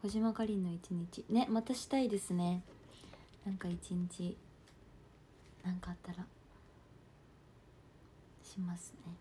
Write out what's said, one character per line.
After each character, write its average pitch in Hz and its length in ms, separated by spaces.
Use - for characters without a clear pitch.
小 208 80
島 220 240
か 220 120
り 214 100
ん 190 80
の 175 80
一 175 240
日。 170 340
ね、 233 180
ま 226 140
た 254 140
し - 120
た 269 120
い 247 100
で 202 80
す 196 140
ね。 180 320
な 196 60
ん 190 60
か 185 100
一 175 240
日、 175 440
な 180 80
ん 180 40
か 180 160
あ - 20
っ - 80
た 180 100
ら、 180 140
し - 160
ま 175 160
す - 200
ね。 175 160